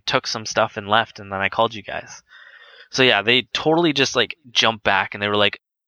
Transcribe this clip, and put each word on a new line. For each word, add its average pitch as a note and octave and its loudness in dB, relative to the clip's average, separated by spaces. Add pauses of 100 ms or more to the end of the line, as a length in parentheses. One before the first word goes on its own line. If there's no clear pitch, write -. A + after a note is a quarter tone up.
took - -2
some A2 -8
stuff A2 -2
and G2+ -8
left, G#2+ 0
and G2 -16
then F#2+ -4
I G2 0
called A2+ 0
you G#2+ -12
guys." - -12 (720)
So - -2
yeah, A2 4
they A#2+ 2
totally D#3+ 2
just, C#3 -2
like, A2+ -2 (140)
jumped A2+ 0
back, G2 0
and G#2 -12
they G#2 0
were G#2 0
like, G#2 2 (280)